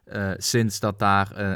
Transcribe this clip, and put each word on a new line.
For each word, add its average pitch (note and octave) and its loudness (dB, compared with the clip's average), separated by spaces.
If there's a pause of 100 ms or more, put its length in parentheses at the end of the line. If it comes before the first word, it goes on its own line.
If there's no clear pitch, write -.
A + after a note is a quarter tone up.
eh, G2 -4
sinds A2+ 0
dat G#2 -2
daar, G2 2
eh, G2+ -2